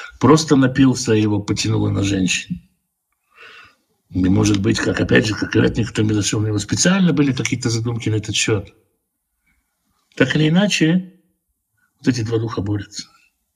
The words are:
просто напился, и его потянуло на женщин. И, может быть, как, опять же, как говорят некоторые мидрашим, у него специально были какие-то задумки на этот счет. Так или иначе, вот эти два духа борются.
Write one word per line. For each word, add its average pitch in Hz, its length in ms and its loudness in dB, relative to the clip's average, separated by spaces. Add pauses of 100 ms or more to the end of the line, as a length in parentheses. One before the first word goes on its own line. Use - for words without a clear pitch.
(200)
просто 156 360 4
напился, 131 580 2
и 107 80 4
его 104 200 0
потянуло 104 480 -2
на 101 140 -2
женщин. 95 580 -2 (1500)
И, 92 180 0
может 104 320 2
быть, 110 180 0
как, - 220 -2
опять - 240 2
же, 110 80 -4
как - 180 -6
говорят 90 260 0
некоторые 110 320 -2
мидрашим, 107 340 -2
у 107 40 -4
него 107 120 -2
специально 180 520 2
были 139 220 0
какие-то 123 360 -4
задумки 113 400 -4
на 107 60 0
этот 104 200 -4
счет. - 380 -4 (1400)
Так 131 200 0
или 151 120 2
иначе, 180 720 0 (800)
вот - 100 -8
эти 120 140 -2
два 113 160 -4
духа 110 240 -6
борются. 101 480 -8 (460)